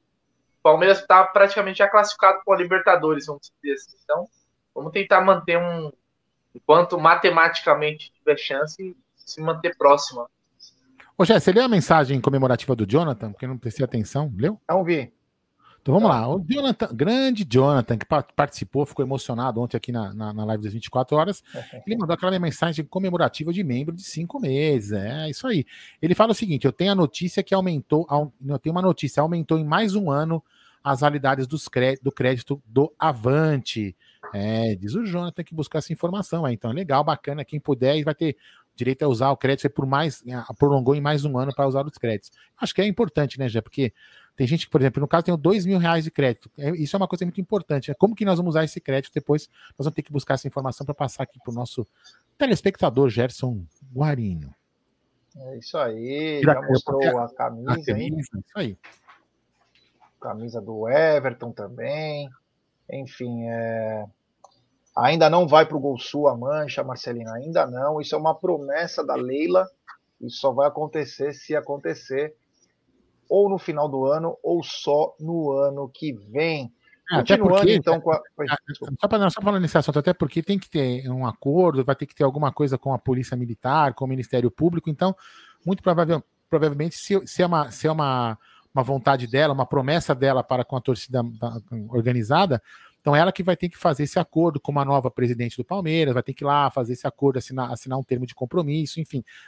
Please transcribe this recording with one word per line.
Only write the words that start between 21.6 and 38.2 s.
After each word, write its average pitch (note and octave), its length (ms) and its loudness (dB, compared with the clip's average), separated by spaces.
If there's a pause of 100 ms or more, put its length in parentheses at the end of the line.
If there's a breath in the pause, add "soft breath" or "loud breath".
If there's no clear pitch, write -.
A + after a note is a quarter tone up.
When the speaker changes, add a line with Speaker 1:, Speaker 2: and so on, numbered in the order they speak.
Speaker 2:
ele A3 120 -4
mandou E3+ 160 -2
aquela F#3 240 0
mensagem E3 460 -2
comemorativa E3+ 680 -2
de G3 100 -2
membro D3 320 -2
de F3+ 80 -14
cinco E3+ 380 -8
meses. C3+ 520 0
É, A#2 360 -6
isso D3+ 180 -10
aí. G3+ 200 0 (340 soft breath)
Ele E3+ 140 2
fala A3+ 180 6
o - 20 0
seguinte: F3 300 -2
"Eu C3 80 2
tenho F#3+ 200 0
a - 20 0
notícia F3+ 480 0
que - 120 -2
aumentou, E3+ 540 0
au-, D3 240 -2 (140)
eu C#3 120 -4
tenho D#3+ 160 -4
uma F3+ 80 0
notícia, D#3+ 380 0
aumentou D#3+ 380 0
em D#3+ 60 -2
mais F#3 300 2
um G3+ 160 0
ano D#3+ 320 -2 (400)
as C#3 180 0
validades C3+ 460 2
dos D3+ 220 -8
cré-, C3 320 2
do C3+ 100 -2
crédito C3 540 -2
do C3+ 340 0
Avante." C3 960 0 (380)
É, A2 440 -2
diz G2+ 180 -8
o A3+ 100 -4
Jonathan F3 400 -6
que - 100 -16
buscou D#3 240 -6
essa - 140 -6
informação. E3+ 540 -4
É, B2 60 -2
então A2+ 180 -6
é A#2+ 40 -4
legal, D3 300 0
bacana, D3 400 -4
quem D3+ 160 -8
puder C3+ 380 2
e D3 60 -2
vai D3+ 100 -2
ter D#3+ 220 -2 (380)